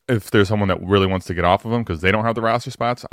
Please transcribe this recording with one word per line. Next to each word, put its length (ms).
if 220
there's 180
someone 200
that 140
really 240
wants 200
to 80
get 100
off 200
of 80
him 120
'cause 160
they 100
don't 140
have 100
the 80
roster 280
spots, 420